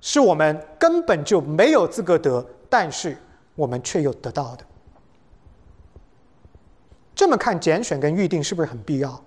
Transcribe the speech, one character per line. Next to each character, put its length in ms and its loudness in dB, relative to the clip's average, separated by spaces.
是 180 -2
我 160 6
们 320 0
根 240 2
本 220 0
就 160 2
没 320 2
有 140 4
资 160 -6
格 160 2
得， 260 0
但 220 2
是 260 -8
我 120 -4
们 160 -6
却 180 -4
又 140 0
得 160 -12
到 260 -8
的。 80 -20
这 140 2
么 80 2
看， 220 -2
拣 260 0
选 160 -4
跟 140 0
预 120 0
定 160 -2
是 120 -6
不 80 -2
是 60 -4
很 140 -12
必 180 -4
要？ 260 -8